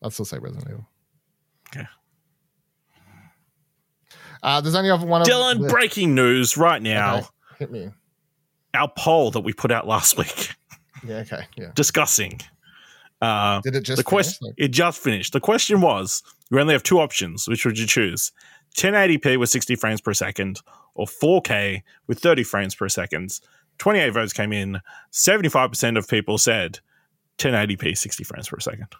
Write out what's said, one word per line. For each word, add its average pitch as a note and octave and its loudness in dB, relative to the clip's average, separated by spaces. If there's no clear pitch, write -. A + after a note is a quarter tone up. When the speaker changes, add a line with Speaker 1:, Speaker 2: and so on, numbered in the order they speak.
Speaker 1:
I'd G#2+ -8
still G#2+ -8
say D2 -12
Resident - -12
Evil. A2 -16
Speaker 2:
Okay. A2 -14
Speaker 1:
Uh, C#3+ 2
there's D#3+ 0
only F#3+ 2
other F3 2
one E3+ 4
of E3+ 6
Speaker 2:
Dylan, B3 2
Speaker 1:
the - 0
Speaker 2:
breaking G#3 2
news B2+ 4
right D#3+ 4
now. G#2+ 0
Speaker 1:
Okay, - -6
hit C#3+ -10
me. G#2 -12
Speaker 2:
Our C#3 0
poll D#3 2
that A#2 -4
we G2+ -4
put - -2
out A#2 0
last - 2
week. - -6
<laughs> - -20
Speaker 1:
Yeah, A2 -10
okay, A2 -12
yeah. G2 -16
Speaker 2:
Discussing. C#3 0
Uh, G#2 0
Speaker 1:
Did C3 -4
it C3+ -2
just C3 -4
Speaker 2:
the B2+ 0
quest-, - 0
Speaker 1:
finish? A2 -14
Like D3 0
Speaker 2:
it C3+ 0
just D#3+ 0
finished. G#2 -2
The C#3 0
question G#3 2
was, A2 2
you C3 4
only D3+ 4
have C3+ 2
two F3+ 4
options. G2+ -4
Which A#2 -2
would A2 -2
you A2+ -2
choose? G#2 0
Ten G3 2
eighty F#3 4
P C3 2
with A#2+ 0
sixty A#2+ -2
frames A2 -2
per G#2 -2
second G2 -4
or F#2+ -4
four F3 2
K G2+ -2
with A#2+ -4
thirty D#3+ 2
frames G2+ -2
per F#2+ -6
second? F2 -6
Twenty-eight G3 2
votes A2 -2
came G#2+ -4
in. G2 -4
Seventy-five E3 2
percent A#2 0
of G#2 -2
people G#2+ -2
said A2 0
ten C3 0
eighty G#2 0
P, - -4
sixty - -6
frames - -14
per - -12
second. G#2+ -10